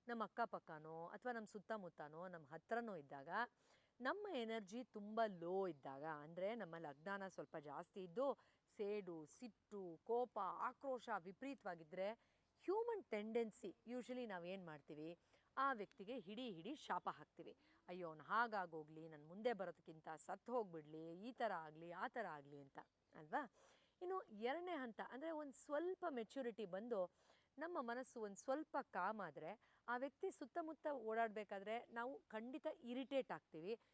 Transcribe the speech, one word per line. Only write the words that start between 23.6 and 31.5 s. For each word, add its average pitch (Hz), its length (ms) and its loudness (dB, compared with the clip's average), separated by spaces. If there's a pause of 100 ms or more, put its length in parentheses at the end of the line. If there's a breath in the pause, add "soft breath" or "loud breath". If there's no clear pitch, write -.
ಇನ್ನು 370 200 2
ಎರಡನೇ 285 500 0
ಹಂತ 262 380 -2
ಅಂದ್ರೆ 294 220 -2
ಒಂದ್ 302 220 -2
ಸ್ವಲ್ಪ 349 560 2
ಮೆಚುರಿಟಿ 233 560 0
ಬಂದು 190 460 2 (460 soft breath)
ನಮ್ಮ 320 240 0
ಮನಸ್ಸು 240 400 -2
ಒಂದ್ 202 160 -2
ಸ್ವಲ್ಪ 294 440 2
ಕಾಮ್ 208 380 2
ಆದ್ರೆ 165 400 -4 (280 soft breath)
ಆ 240 100 4
ವ್ಯಕ್ತಿ 285 340 0
ಸುತ್ತಮುತ್ತ 311 560 -2
ಓಡಾಡ್ಬೇಕಾದ್ರೆ 220 1040 2